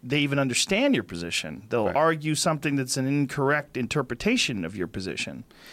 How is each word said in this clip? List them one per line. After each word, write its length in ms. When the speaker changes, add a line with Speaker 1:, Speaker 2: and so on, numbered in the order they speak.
Speaker 1:
they 180
even 180
understand 560
your 100
position. 640
They'll 160
Speaker 2:
Right. 100
Speaker 1:
argue 400
something 400
that's 200
an 120
incorrect 680
interpretation 880
of 120
your 100
position. 560